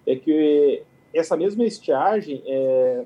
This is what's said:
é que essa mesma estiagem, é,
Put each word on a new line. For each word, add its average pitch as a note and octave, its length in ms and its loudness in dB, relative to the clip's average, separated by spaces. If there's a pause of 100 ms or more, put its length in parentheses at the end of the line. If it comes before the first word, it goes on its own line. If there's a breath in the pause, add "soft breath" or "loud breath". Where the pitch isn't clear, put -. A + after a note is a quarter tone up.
é C3 80 0
que D3 680 2 (320)
essa E3 240 0
mesma G3+ 260 -2
estiagem, F3+ 800 -2
é, C3 600 0